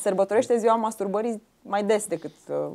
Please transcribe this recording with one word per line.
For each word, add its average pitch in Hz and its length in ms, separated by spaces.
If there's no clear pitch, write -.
sărbătorește 208 580
ziua 226 160
masturbării 220 680
mai 202 220
des 208 220
decât, 160 260
uh, 147 260